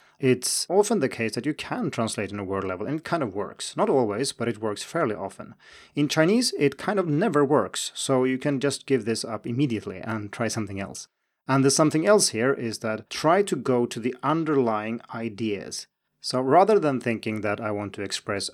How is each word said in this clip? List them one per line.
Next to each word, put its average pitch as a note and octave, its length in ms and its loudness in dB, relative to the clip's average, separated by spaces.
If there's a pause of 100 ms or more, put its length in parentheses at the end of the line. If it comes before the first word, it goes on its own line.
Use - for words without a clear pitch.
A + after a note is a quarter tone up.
(200)
it's B2+ 500 2
often G3+ 300 4
the C3+ 80 2
case A2+ 280 -4
that A#2 100 -4
you D3+ 80 -2
can A3+ 360 -6
translate G#2+ 440 -4
on G#2 60 -6
a G2+ 40 -4
word F#2+ 220 -4
level, F#2 200 -4
and C#3+ 140 -4
it - 60 -14
kind E3+ 180 -2
of G#2 100 -6
works. - 440 -8
Not G3+ 120 2
always, B2 440 2
but A#2 160 -4
it G#2+ 120 -6
works G#2 220 -4
fairly C#3+ 320 -2
often. - 400 -12 (400)
In C#3+ 140 0
Chinese, G3+ 500 4
it C#3+ 180 2
kind G3+ 220 -2
of F#3 80 0
never D3 380 2
works, B2+ 500 0
so C3 300 2
you C3 120 0
can C#3 220 -2
just C#3 260 -2
give A#2+ 200 2
this A2+ 180 -2
up A2 240 -8
immediately A#2 520 -2
and A2 340 -6
try A2+ 160 -2
something G2 320 -4
else. - 260 -12 (400)
And C3+ 180 6
the C#3 60 6
something D#3 340 4
else G3+ 240 6
here A#2+ 240 0
is A#2+ 260 -6
that A2 300 -6
try E3+ 340 2
to F#3+ 120 -4
go B2 300 0
to A#2 140 -6
the B2 240 -4
underlying C3 800 0 (120)
ideas. A2 760 -6 (340)
So - 180 -2
rather F3+ 380 6
than C#3+ 240 2
thinking A2 400 -2
that G2+ 180 -2
I A2 120 -4
want G#2 220 -4
to G#2 100 -8
express G2 500 -4